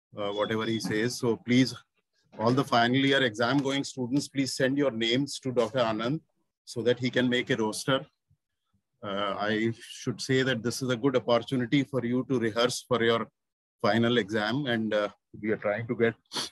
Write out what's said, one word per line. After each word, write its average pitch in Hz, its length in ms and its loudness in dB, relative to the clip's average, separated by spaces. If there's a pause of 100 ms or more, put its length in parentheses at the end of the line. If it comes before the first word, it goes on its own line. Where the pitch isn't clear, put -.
(180)
uh, 101 140 -4
whatever 107 340 0
he 113 160 -2
says. 113 360 -2
So 117 200 0
please, 123 360 2 (640)
all 117 140 2
the 135 120 2
final 123 340 2
year 135 260 4
exam 120 360 0
going 135 260 -2
students, 131 420 -4
please 135 260 -4
send 135 240 0
your 139 140 2
names 123 500 0
to 131 120 -6
Doctor 117 260 0
Anand 117 400 0 (460)
so - 160 -8
that 120 180 2
he 123 100 -2
can 123 200 2
make 123 220 0
a 127 40 4
roster. 113 500 -2 (960)
Uh, 101 380 -4
I 110 400 0
should - 400 -8
say 131 240 0
that 127 180 -2
this 117 200 -4
is 123 80 -2
a 123 80 0
good 127 180 0
opportunity 123 680 2
for 127 200 -4
you 123 260 0
to 131 80 0
rehearse 117 480 0
for 120 160 2
your 117 260 2 (540)
final 117 360 4
exam, 110 480 -2
and, 110 280 0
uh, 104 140 2 (340)
we 107 100 -2
are 101 60 0
trying 107 300 -4
to 120 80 -4
get 113 200 2 (360)